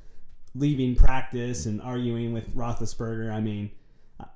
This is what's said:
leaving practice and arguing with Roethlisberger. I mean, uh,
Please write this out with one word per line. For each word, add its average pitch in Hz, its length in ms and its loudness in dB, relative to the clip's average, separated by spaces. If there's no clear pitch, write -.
leaving 131 400 -2
practice 123 720 6
and 104 160 -4
arguing 120 500 -4
with 113 220 -6
Roethlisberger. 113 800 -2
I 110 80 -4
mean, 104 320 -4
uh, - 160 -16